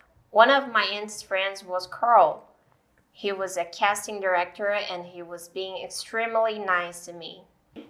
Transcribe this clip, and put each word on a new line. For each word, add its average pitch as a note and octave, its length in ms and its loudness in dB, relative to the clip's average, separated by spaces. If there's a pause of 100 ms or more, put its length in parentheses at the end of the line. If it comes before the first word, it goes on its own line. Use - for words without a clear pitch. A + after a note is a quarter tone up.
(300)
One A3+ 200 8
of C4+ 220 2
my G#3+ 100 2
aunt's G#3 400 -6
friends G3 400 -4
was F#3 240 -4
Carl. G3+ 560 4 (680)
He - 180 -4
was F#3+ 260 -6
a E3+ 80 -2
casting G#3 560 -2
director F#3 500 0
and F#3 360 -4
he F3 160 -14
was F3 260 -14
being F#3+ 360 -8
extremely A3+ 760 -2
nice F3 480 -2
to E3+ 60 -14
me. F3 320 -16 (460)